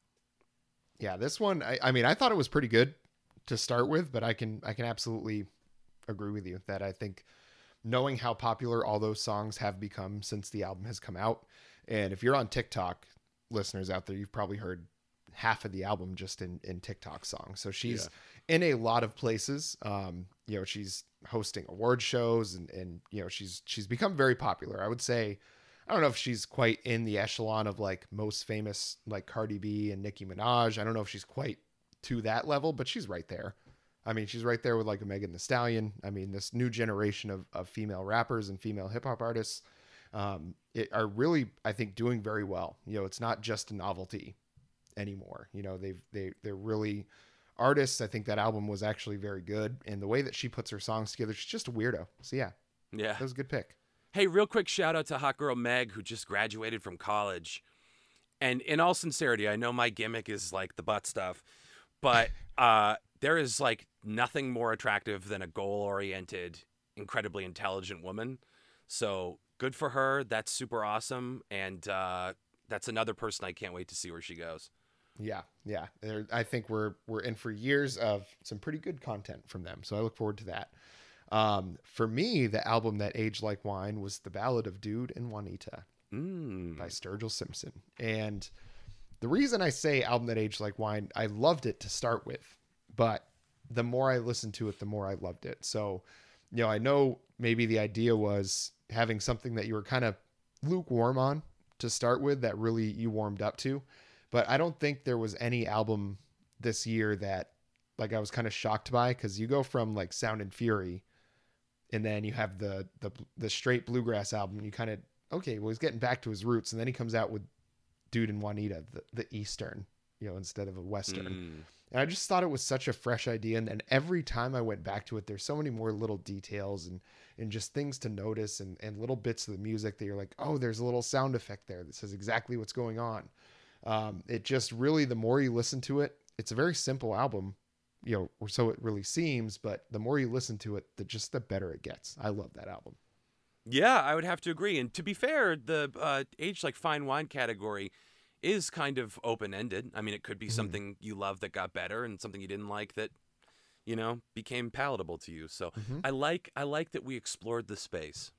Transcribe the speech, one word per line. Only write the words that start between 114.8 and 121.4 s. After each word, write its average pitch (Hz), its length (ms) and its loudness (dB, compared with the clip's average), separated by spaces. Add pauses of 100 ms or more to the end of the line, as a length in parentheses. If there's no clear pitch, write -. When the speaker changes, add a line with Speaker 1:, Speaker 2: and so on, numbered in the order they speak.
Speaker 1:
okay, 151 260 -4
well, 107 120 -2
he's 113 80 -2
getting 135 200 0
back 123 240 2
to 113 80 -4
his 101 140 -4
roots, 117 280 4
and 113 80 -4
then 117 60 0
he 131 60 0
comes 117 220 -2
out 110 160 4
with 107 120 -4 (680)
Dude 113 200 4
and 104 120 -2
Juanita, 104 500 -2
the, - 100 -12 (100)
the 113 140 -4 (100)
Eastern, 104 500 -6 (340)
you 104 80 -8
know, 92 80 -6
instead 98 320 -6
of 95 80 -10
a 92 60 -8
Western. 95 440 -4
Speaker 2:
Mm. 87 380 -8 (280)